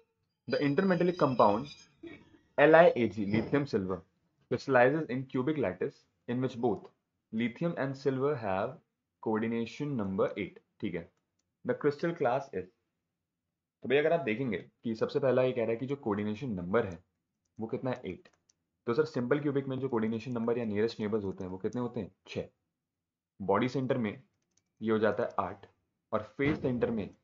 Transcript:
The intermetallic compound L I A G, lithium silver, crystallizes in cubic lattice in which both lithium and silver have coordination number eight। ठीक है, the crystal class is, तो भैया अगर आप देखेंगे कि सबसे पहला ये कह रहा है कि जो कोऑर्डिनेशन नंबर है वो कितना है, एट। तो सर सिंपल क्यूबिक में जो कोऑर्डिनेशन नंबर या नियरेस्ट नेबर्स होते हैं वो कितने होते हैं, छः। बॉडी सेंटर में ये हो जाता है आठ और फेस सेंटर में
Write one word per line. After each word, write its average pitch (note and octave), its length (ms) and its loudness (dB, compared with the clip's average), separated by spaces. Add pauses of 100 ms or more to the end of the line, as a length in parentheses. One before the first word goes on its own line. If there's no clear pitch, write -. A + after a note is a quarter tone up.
(480)
The B2+ 200 0
intermetallic F3+ 500 2
compound B2 560 4 (840)
L D3+ 180 8
I E3+ 100 10 (100)
A A#2 120 2
G, G#2 260 -4
lithium B2+ 380 0
silver, F#2 260 -2 (540)
crystallizes C3 560 4
in B2+ 180 -4
cubic C3+ 340 -2
lattice A#2 400 -4 (280)
in B2 140 -2
which B2+ 220 -2
both G2 240 0 (460)
lithium A#2+ 440 -2
and C3+ 180 -4
silver C3+ 400 0
have G#2+ 360 -2 (520)
coordination A#2 760 -2
number G2+ 360 0
eight। F#2 220 -6 (240)
ठीक F#2 140 -4
है, E2+ 80 -6 (600)
the B2 180 -2
crystal D#3+ 360 -2
class C3 340 0
is, F#2 120 -8 (1160)
तो A2+ 60 -6
भैया C#3 120 4
अगर D#3 120 4
आप E3 80 2
देखेंगे A2+ 360 -2
कि - 380 -8
सबसे A#2+ 240 -2
पहला B2+ 240 4
ये C3 80 2
कह A#2 100 -2
रहा A2+ 100 0
है A2+ 60 -2
कि C3 80 -8
जो C#3 120 -4
कोऑर्डिनेशन G#2+ 560 -4
नंबर F#2+ 340 0
है E2+ 100 -10 (600)
वो A2 100 -6
कितना B2+ 240 -4
है, A#2+ 140 -6
एट। F2 240 -10 (580)
तो A#2+ 60 0
सर C#3+ 180 2
सिंपल B2+ 280 0
क्यूबिक C#3 280 -2
में C3 120 -4
जो C3 100 -4
कोऑर्डिनेशन A2+ 420 -2
नंबर A#2 260 0
या A#2+ 80 -2
नियरेस्ट G#2+ 340 0
नेबर्स G#2+ 240 -2
होते F#2+ 200 -6
हैं F#2 80 -8
वो F#2 60 -8
कितने A#2 240 -6
होते A#2+ 180 -6
हैं, F2 120 -8 (160)
छः। - 220 -8 (880)
बॉडी G2+ 300 2
सेंटर B2+ 280 0
में G#2+ 140 0 (720)
ये A2 100 0
हो A2 80 4
जाता G#2+ 240 2
है - 260 -2
आठ - 180 -14 (440)
और G#2+ 120 -2 (140)
फेस C#3+ 240 0
सेंटर A#2+ 300 0
में G#2 180 -4 (140)